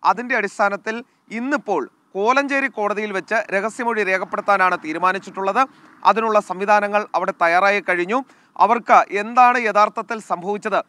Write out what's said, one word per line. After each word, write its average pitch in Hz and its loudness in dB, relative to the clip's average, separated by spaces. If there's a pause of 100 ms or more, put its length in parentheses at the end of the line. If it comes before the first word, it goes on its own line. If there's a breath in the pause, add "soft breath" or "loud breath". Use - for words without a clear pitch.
(120)
അതിൻ്റെ 247 -2
അടിസ്ഥാനത്തിൽ 202 -4 (360)
ഇന്നിപ്പോൾ 226 -4 (320)
കോലഞ്ചേരി 269 0 (100)
കോടതിയിൽ 208 -4
വെച്ച് 208 -4 (180)
രഹസ്യമൊഴി 214 -4
രേഖപ്പെടുത്താനാണ് 190 0
തീരുമാനിച്ചിട്ടുള്ളത്. 185 -2 (500 soft breath)
അതിനുള്ള 214 2 (100)
സംവിധാനങ്ങൾ 208 0 (120)
അവിടെ 185 -2 (100)
തയ്യാറായി 190 2
കഴിഞ്ഞു. 180 0 (460 soft breath)
അവർക്ക് 226 4 (240)
എന്താണ് 240 4 (100)
യഥാർത്ഥത്തിൽ 214 0 (120)
സംഭവിച്ചത് 190 -4